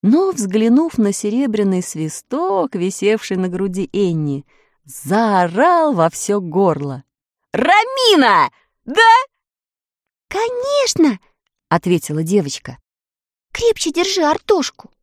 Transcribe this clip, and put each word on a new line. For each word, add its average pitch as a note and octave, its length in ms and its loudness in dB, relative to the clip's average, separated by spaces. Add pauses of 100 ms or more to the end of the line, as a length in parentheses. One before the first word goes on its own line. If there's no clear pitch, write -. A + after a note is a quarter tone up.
Но, E4 300 2
взглянув A#3 640 0
на G3+ 160 0
серебряный G#3 720 -2
свисток, C#4+ 920 -6
висевший G3 640 -2
на F#3 100 -2
груди F3+ 460 -6
Энни, D#3 520 -2 (400)
заорал G#3+ 1080 0
во E3 160 2
все G3+ 320 -4
горло. D3 600 -2 (480)
«Рамина! F#4+ 1000 2 (340)
Да?» A4+ 300 6 (1120)
«Конечно!» A#4+ 920 -2 (500)
ответила E3 540 -2
девочка. D#3+ 560 -2 (720)
«Крепче A4 400 0
держи F#4 320 -2
артошку!» - 680 -2 (120)